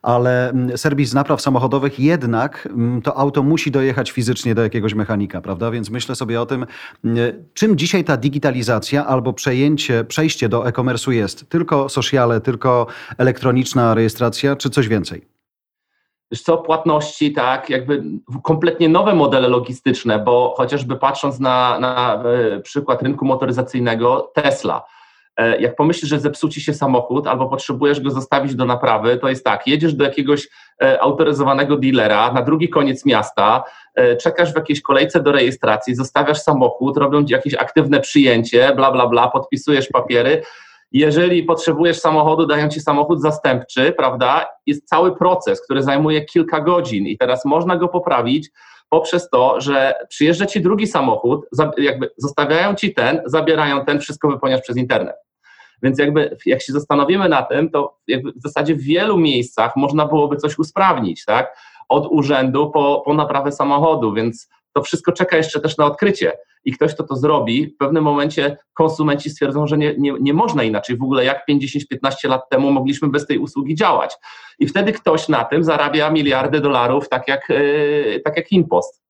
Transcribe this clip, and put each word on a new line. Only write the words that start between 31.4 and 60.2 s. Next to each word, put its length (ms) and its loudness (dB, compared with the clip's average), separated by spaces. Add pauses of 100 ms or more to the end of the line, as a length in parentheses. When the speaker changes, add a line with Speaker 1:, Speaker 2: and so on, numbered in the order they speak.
Speaker 2:
dealera 560 2
na 100 0
drugi 260 2
koniec 380 0
miasta, 580 2 (300)
e, 220 4
czekasz 360 0
w 40 -4
jakiejś 260 -2
kolejce 400 2
do 100 2
rejestracji, 600 0
zostawiasz 460 0
samochód, 560 0
robią 280 2
ci 80 0
jakieś 220 0
aktywne 460 2
przyjęcie, 760 4
bla, 160 4
bla, 140 2
bla, 220 2
podpisujesz 600 -2
papiery. 540 2 (500)
Jeżeli 500 4
potrzebujesz 560 0
samochodu, 480 2
dają 220 0
ci 120 -4
samochód 420 0
zastępczy, 760 0
prawda? 500 0 (200)
Jest 220 -4
cały 280 2
proces, 460 0
który 200 -2
zajmuje 420 0
kilka 360 0
godzin 460 0
i 120 -6
teraz 260 0
można 320 2
go 120 0
poprawić 600 0 (380)
poprzez 420 0
to, 300 4
że 340 0 (140)
przyjeżdża 380 0
ci 140 -2
drugi 260 0
samochód, 680 0
za-, 260 0
jakby 380 -2
zostawiają 580 0
ci 200 -4
ten, 300 0
zabierają 600 0
ten, 160 0
wszystko 280 -4
wypełniasz 320 0
przez 160 -6
internet. 400 -2 (680)
Więc 160 0
jakby 380 0 (100)
jak 160 0
się 100 -10
zastanowimy 560 0
na 140 2
tym, 280 -2
to 360 -4
jakby 260 -4
w 100 -20
zasadzie 320 -2
w 80 -4
wielu 360 0
miejscach 580 0
można 300 0
byłoby 300 0